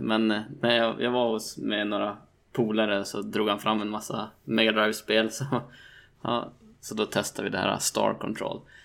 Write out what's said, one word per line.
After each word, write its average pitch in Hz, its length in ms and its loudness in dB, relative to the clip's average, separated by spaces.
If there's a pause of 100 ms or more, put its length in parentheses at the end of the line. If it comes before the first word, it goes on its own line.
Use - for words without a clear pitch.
men, 110 300 2
eh, 104 100 0 (200)
när 120 160 4
jag, 113 260 2
jag 120 80 2
var 123 180 2
hos, 110 300 -4
med 104 280 -2
några 104 300 -2 (360)
polare 107 520 2
så 104 180 -6
drog 107 260 0
han 104 120 2
fram 107 220 0
en 104 60 -2
massa 107 420 -6 (140)
Mega 110 280 4
Drive-spel, 110 580 2
<laughs> - 0 -
så, - 140 -6 (800)
ja, 117 300 -4 (280)
så - 140 -12
då 107 120 0
testade - 420 -2
vi - 40 -4
det 98 60 -2
här 101 200 0
Star 107 360 2
Control. - 460 -6 (240)